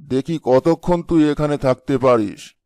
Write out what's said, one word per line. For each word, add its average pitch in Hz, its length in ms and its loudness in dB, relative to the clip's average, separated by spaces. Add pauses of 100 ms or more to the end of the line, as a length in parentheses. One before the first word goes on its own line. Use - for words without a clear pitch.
দেখি 139 400 -6
কতক্ষণ 165 600 0
তুই 156 280 2
এখানে 147 280 -2
থাকতে 135 400 -2
পারিস। 120 540 0 (140)